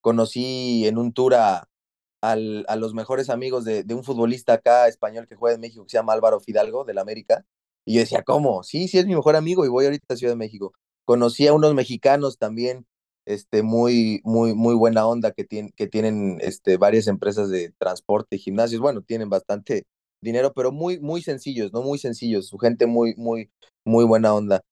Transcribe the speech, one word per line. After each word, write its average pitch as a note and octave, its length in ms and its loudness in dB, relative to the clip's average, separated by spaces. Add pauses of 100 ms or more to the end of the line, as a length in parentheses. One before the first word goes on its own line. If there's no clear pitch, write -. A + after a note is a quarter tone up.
Conocí A#2+ 880 0
en A2 100 -2
un A#2+ 140 -2
tour B2+ 220 2
a, G2+ 340 2 (540)
al, A2 460 -4
a A2 80 -2
los A2 180 -6
mejores C3 360 -6
amigos B2+ 340 -4
de, G#2+ 200 -4
de A2 100 -8
un A#2+ 100 -8
futbolista A#2+ 500 0
acá A#2+ 340 4
español A2+ 400 -6
que G#2+ 80 -20
juega A#2 180 0
en A2+ 60 -8
México, A2+ 240 -16
que - 60 -20
se A#2 80 0
llama A2 160 0
Álvaro A2 260 2
Fidalgo, A2 440 -2
del G#2 140 -6
América. G#2 460 -4 (400)
Y A2 100 -4
yo A#2 60 6
decía, - 220 0
"¿Cómo? C3 400 0
Sí, F3 260 -6
sí, F#3+ 100 2
es F#3 80 4
mi F#3+ 80 0
mejor D3+ 220 4
amigo F3 280 0
y C3 40 2
voy B2+ 180 2
ahorita C#3+ 280 -4
a - 20 -8
Ciudad A#2+ 160 -2
de A#2 40 -4
México". G#2+ 360 -10 (320)
Conocí A#2+ 420 2
a D3 80 6
unos D3+ 200 4
mexicanos C3+ 640 0
también, A#2+ 480 -6 (400)
este, G#2 360 -2
muy, A2+ 600 2
muy, A2+ 300 2
muy A#2 200 2
buena A2+ 320 4
onda A#2 260 0
que G#2 140 -8
tien-, G#2+ 300 -10
que G#2 100 -4
tienen, G#2+ 540 -2
este, F#2 380 0
varias G#2+ 280 4
empresas G2+ 440 -2
de F2 280 -4
transporte - 580 -4
y - 40 -6
gimnasios. A2+ 400 -2
Bueno, B2+ 220 -2
tienen A2+ 280 -6
bastante G2+ 540 -4 (380)
dinero, B2 320 -2
pero C3 180 -2
muy, E3+ 280 -6
muy D#3 220 -8
sencillos, B2 500 -8
¿no? A#2 100 -6
Muy C#3+ 160 -4
sencillos, A#2 500 -4
su G2 100 -18
gente A#2 280 2
muy, A#2 300 0
muy, A2+ 340 -6 (340)
muy A2+ 200 4
buena A2 300 4
onda. G2+ 380 0